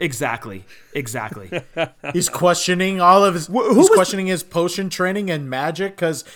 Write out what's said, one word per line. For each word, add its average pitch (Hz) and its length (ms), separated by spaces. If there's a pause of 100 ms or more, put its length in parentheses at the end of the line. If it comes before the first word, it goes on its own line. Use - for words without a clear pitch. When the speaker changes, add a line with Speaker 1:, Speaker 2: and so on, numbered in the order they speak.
Speaker 1:
Exactly. 120 640 (300)
Exactly. 113 680 (200)
Speaker 2:
<laughs> 147 300
Speaker 3:
He's 170 160
questioning 180 720
all 185 240
of 190 100
his. 165 120
Speaker 2:
Wh-, - 60
who 226 160
Speaker 3:
he's 208 80
Speaker 2:
was 370 140
Speaker 3:
questioning 196 360
his 185 160
potion 175 480
training 190 400
and 147 180
magic 165 480
'cause 160 280 (120)